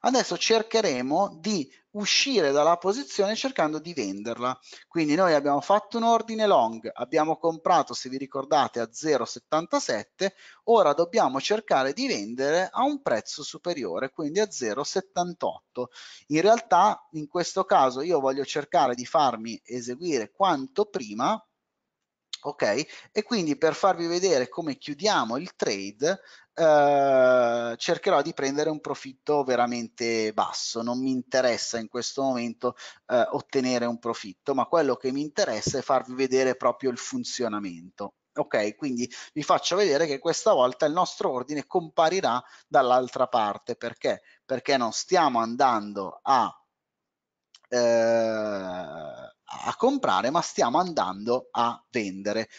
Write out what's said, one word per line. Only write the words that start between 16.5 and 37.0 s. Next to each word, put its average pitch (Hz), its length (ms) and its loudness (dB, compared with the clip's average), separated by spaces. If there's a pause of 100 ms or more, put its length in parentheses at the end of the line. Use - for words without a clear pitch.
in 151 120 -8
questo 180 380 -4
caso, 135 360 4
io 165 200 0
voglio 135 240 0
cercare 135 500 0
di 123 120 -10
farmi 117 580 0
eseguire 123 680 -6
quanto 175 540 0
prima, 135 520 -4 (1080)
ok? 131 680 -4
E 214 140 -2
quindi 165 320 -2
per 156 180 2
farvi 170 320 0
vedere 170 420 2
come 156 280 -8
chiudiamo 147 600 -2
il 170 200 -8
trade, 113 640 -2 (340)
eh, 131 1200 4
cercherò 170 420 2
di 160 140 -4
prendere 143 340 -2
un 156 120 -4
profitto 143 640 -2
veramente 117 920 0
basso. - 480 -4
Non 123 180 -4
mi 131 100 -2
interessa 123 680 0
in 110 100 -8
questo 123 340 -6
momento, 123 520 -2 (320)
eh, 123 240 2
ottenere 127 560 -2
un 117 120 -4
profitto, 117 540 -6
ma 127 140 0
quello 143 300 2
che 131 160 -4
mi 139 100 -4
interessa 147 560 -2
è 123 40 -4
farvi 123 320 -2
vedere 131 420 2
proprio 127 340 -2
il 120 80 -8
funzionamento. 104 1160 -8 (200)